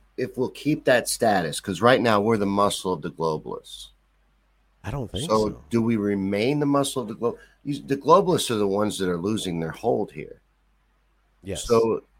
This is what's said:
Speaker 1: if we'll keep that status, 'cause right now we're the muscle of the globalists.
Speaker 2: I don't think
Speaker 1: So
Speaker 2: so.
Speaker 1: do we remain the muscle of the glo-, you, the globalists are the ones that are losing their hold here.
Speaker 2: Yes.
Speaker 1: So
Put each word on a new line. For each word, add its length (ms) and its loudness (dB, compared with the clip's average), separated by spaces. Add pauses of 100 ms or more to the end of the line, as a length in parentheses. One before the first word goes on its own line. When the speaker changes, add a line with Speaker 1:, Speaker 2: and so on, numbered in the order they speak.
(180)
Speaker 1:
if 200 -6
we'll 120 0
keep 360 -4
that 220 4
status, 520 0
'cause 220 -6
right 200 6
now 200 4
we're 160 2
the 80 -2
muscle 460 0
of 100 -4
the 100 -8
globalists. 800 -8 (920)
Speaker 2:
I 80 -10
don't 200 -6
think 180 -6
Speaker 1:
So 200 4
Speaker 2:
so. 200 -10
Speaker 1:
do 120 2
we 140 2
remain 640 0
the 60 0
muscle 360 0
of 60 -8
the 80 -10
glo-, 220 -4 (260)
you, 180 -6
the 160 -4
globalists 520 4
are 60 0
the 120 2
ones 300 0
that 120 -2
are 80 0
losing 420 -2
their 120 -4
hold 400 -2
here. 300 -16 (1000)
Speaker 2:
Yes. 220 -8
Speaker 1:
So 380 2 (160)